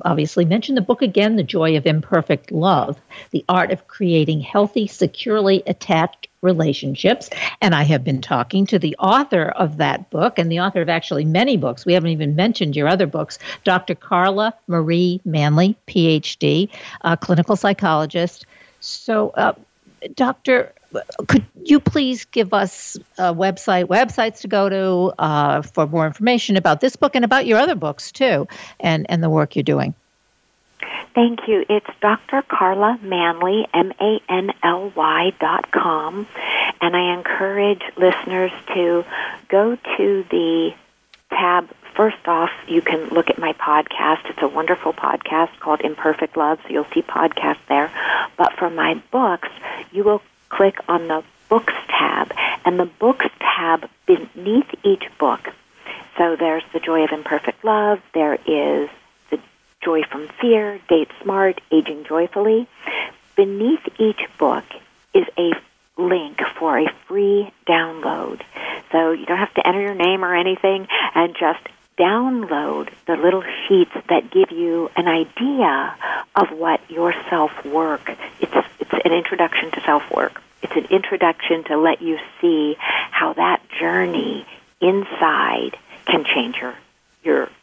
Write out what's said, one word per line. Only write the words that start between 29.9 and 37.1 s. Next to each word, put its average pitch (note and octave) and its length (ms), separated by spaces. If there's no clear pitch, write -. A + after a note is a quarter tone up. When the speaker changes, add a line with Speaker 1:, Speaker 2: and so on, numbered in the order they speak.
Speaker 2:
Thank A#3 340
you. G#3 200
It's G#3 220
Doctor A3+ 420
Carla G3+ 580
Manley, F3+ 720
M F3+ 260
A G#3+ 300
N F#3 240
L F#3 320
Y D#3+ 440
dot E3 320
com, E3+ 560
and E3+ 160
I F3+ 180